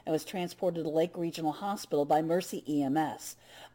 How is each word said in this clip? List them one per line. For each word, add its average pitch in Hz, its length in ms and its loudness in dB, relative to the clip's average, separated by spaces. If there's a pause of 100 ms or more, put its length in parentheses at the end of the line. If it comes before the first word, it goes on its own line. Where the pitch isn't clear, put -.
and 165 60 -2
was 156 140 0
transported 175 580 -2
to 156 60 -2
Lake 160 260 2
Regional 165 380 -2
Hospital 196 500 0
by 151 180 4
Mercy 175 460 0
E 143 160 2
M 135 140 2
S. 151 400 -4 (380)